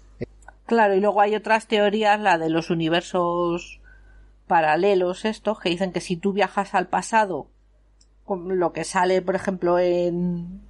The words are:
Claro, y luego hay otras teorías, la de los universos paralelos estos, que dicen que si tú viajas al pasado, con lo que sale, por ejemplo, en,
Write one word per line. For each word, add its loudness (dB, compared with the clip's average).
Claro, 4
y 2
luego 2
hay 2
otras -2
teorías, 2
la 2
de -2
los 0
universos -2
paralelos 2
estos, -4
que -2
dicen -2
que -4
si -6
tú -2
viajas -2
al 0
pasado, 0
con -4
lo 0
que -6
sale, 0
por -2
ejemplo, 0
en, -2